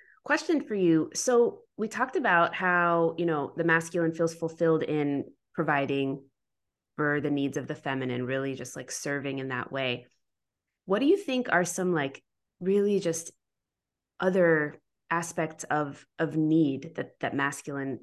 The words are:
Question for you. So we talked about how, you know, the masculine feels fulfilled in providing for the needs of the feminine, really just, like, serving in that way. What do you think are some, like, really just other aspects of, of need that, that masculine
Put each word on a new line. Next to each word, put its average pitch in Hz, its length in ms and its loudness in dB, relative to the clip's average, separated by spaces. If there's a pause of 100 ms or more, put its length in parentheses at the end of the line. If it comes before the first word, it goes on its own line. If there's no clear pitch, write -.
(240)
Question 302 380 0
for 220 120 -8
you. 165 400 4
So 240 480 2 (140)
we 214 120 -4
talked 247 280 -4
about 185 380 4
how, 175 640 4
you 170 80 0
know, 151 300 -2
the 170 80 0
masculine 165 480 2
feels 165 220 0
fulfilled 160 480 0
in 147 500 -2 (220)
providing 139 680 0 (760)
for 147 240 0
the 147 100 -2
needs 139 260 -2
of 135 100 -6
the 151 80 -8
feminine, 127 520 -4
really 135 280 -4
just, 131 220 -12
like, 131 140 -12
serving 139 480 -6
in 135 100 -6
that 127 240 -6
way. 127 340 -4 (760)
What 190 140 0
do 269 80 2
you 381 100 6
think 262 340 -4
are 175 140 4
some, 185 280 -2
like, 143 300 -2 (380)
really 202 400 2
just 165 320 -4 (880)
other 170 580 2 (320)
aspects 165 540 -4
of, 147 420 -4 (120)
of 156 180 -2
need 156 580 2
that, - 260 -10
that - 140 -2
masculine 139 680 -4